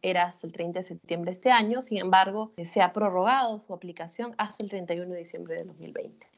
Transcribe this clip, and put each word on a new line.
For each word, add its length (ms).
era 220
hasta 240
el 60
treinta 260
de 40
septiembre 480
de 20
este 180
año. 300
Sin 160
embargo, 580
eh, 100
se 160
ha 120
prorrogado 680
su 140
aplicación 640
hasta 260
el 60
treinta 240
y 80
uno 100
de 80
diciembre 360
de 100
dos 140
mil 120
veinte, 340